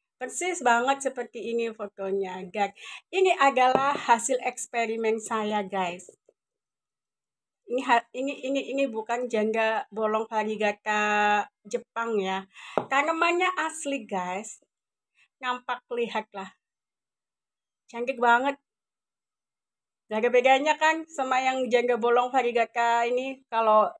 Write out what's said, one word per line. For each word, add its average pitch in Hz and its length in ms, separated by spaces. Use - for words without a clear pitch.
Persis 349 400
banget 247 400
seperti 240 480
ini 233 240
fotonya, 196 720
guys. 196 320
Ini 370 320
adalah 269 560
hasil 247 480
eksperimen 226 720
saya, 214 480
guys. 185 480
Ini 247 160
ha-, 240 240
ini, 269 240
ini, 269 240
ini 277 160
bukan 233 400
janda 220 640
bolong 220 320
varigata 208 1200
Jepang 226 560
ya. 190 240
Tanamannya 330 640
asli, 285 560
guys. 185 480
Nampak, 247 480
lihatlah. 214 640
Cantik 240 320
banget. 240 400
Gak 214 80
ada 233 160
bedanya 269 400
kan 320 320
sama 262 320
yang 262 320
janda 240 240
bolong 240 400
varigata 233 720
ini 262 400
kalau 214 400